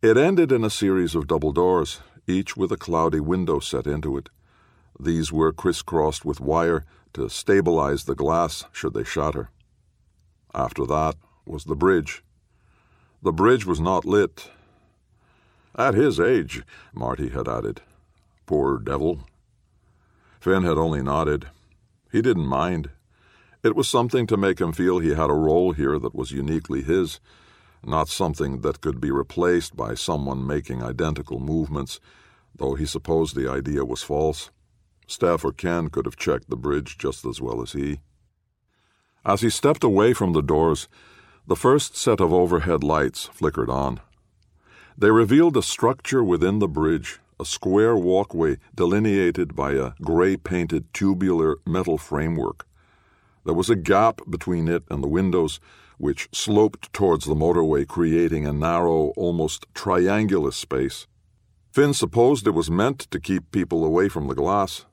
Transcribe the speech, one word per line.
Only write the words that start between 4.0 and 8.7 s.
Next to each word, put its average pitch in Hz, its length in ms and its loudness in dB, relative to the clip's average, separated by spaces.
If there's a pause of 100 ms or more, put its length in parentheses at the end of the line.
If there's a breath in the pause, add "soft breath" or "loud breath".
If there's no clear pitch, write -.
it. 69 120 -12 (680 soft breath)
These 78 320 -2
were 78 220 2
crisscrossed 80 720 -2
with 71 140 -4
wire 80 460 0 (280 soft breath)
to 62 160 -6
stabilize 82 760 2
the 67 100 -4
glass 80 560 -2